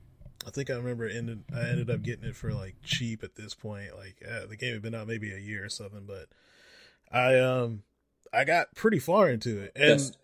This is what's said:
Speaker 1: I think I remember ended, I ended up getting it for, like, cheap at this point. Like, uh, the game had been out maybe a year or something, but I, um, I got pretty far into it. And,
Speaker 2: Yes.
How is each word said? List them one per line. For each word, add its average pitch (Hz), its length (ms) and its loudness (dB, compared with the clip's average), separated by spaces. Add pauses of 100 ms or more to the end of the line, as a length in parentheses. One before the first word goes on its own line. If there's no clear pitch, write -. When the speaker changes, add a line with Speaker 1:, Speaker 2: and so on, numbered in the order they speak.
(480)
Speaker 1:
I - 40 -12
think 139 180 -4
I 131 60 0
remember 120 320 -4
ended, 113 360 -6 (100)
I 117 160 0
ended 120 200 0
up 113 120 0
getting 113 240 -6
it 110 100 -8
for, 110 180 -4
like, 95 300 -6
cheap 117 400 -4
at 95 120 -14
this 104 180 -14
point. 101 420 -12
Like, 98 320 -20
uh, 113 180 -8
the 107 100 -14
game 127 180 -4
had 107 80 -8
been 113 140 -6
out 107 120 -8
maybe 107 260 -6
a 95 40 -10
year 101 280 -8
or 104 40 -10
something, 101 360 -12
but 98 220 -14 (840)
I, 127 280 6
um, 123 440 2 (480)
I 254 140 4
got 160 300 2
pretty 214 240 4
far 180 300 6
into 113 320 -2
it. 98 140 -12
And, 147 140 8
Speaker 2:
Yes. 139 220 6 (120)